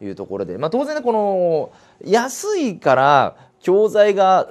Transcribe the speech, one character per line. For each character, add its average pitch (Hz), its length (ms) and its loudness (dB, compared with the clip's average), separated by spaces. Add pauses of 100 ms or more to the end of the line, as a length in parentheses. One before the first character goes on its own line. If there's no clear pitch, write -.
い 101 60 -10
う 95 80 -10
と 95 100 -12
こ 98 120 -8
ろ 98 60 -6
で、 90 140 -10
ま 143 80 -4
あ、 160 40 -8
当 254 140 -2
然 302 120 -6
ね、 294 60 -6
こ 240 100 -2
の、 185 580 -2 (340)
安 254 540 -2
い 233 220 -4
か 135 160 2
ら 131 400 2 (240)
教 202 280 2
材 208 260 2
が 190 360 2